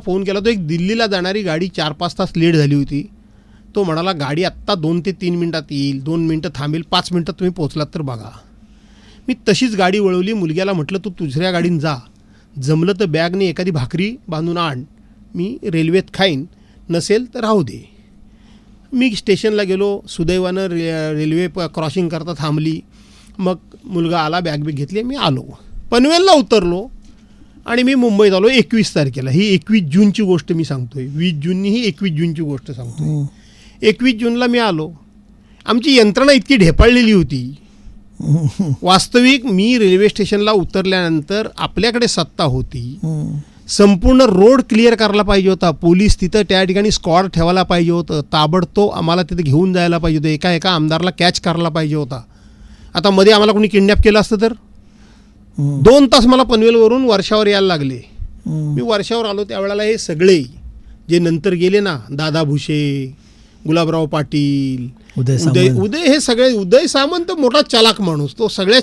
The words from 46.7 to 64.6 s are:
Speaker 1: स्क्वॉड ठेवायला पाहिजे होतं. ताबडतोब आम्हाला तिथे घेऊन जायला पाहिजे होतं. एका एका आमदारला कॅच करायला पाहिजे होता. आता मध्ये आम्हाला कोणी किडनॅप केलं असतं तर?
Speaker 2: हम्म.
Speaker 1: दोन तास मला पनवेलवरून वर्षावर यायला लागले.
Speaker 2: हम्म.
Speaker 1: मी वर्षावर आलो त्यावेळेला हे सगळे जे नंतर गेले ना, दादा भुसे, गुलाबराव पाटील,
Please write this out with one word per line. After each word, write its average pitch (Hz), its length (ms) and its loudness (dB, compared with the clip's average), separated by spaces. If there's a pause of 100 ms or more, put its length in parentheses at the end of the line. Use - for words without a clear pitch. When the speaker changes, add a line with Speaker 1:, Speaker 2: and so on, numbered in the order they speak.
Speaker 1:
स्क्वॉड 180 360 0
ठेवायला 175 360 0
पाहिजे 175 280 0
होतं. 165 300 -2
ताबडतोब 170 720 0
आम्हाला 170 320 -2
तिथे 175 200 -4
घेऊन 160 300 2
जायला 175 240 0
पाहिजे 160 200 0
होतं. 156 120 0
एका 156 220 0
एका 170 180 0
आमदारला 160 420 0
कॅच 175 280 0
करायला 170 300 -2
पाहिजे 156 260 -2
होता. 135 260 -6 (720)
आता 175 160 2
मध्ये 190 240 8
आम्हाला 208 200 4
कोणी 208 140 2
किडनॅप 202 360 4
केलं 214 160 6
असतं 214 220 0
तर? 226 100 2 (1080)
Speaker 2:
हम्म. 143 240 -2
Speaker 1:
दोन 262 260 8
तास 233 180 4
मला 254 180 4
पनवेलवरून 233 640 4
वर्षावर 214 420 0
यायला 196 200 2
लागले. 139 340 -4 (200)
Speaker 2:
हम्म. 151 540 -6
Speaker 1:
मी - 60 -2
वर्षावर 226 440 -2
आलो 202 180 -4
त्यावेळेला 202 400 -4
हे 214 140 0
सगळे 175 460 0 (680)
जे 170 100 2
नंतर 170 340 0
गेले 180 260 0
ना, 180 200 -4 (120)
दादा 156 320 -2
भुसे, 143 720 -4 (520)
गुलाबराव 160 380 0
पाटील, 139 1000 -4 (120)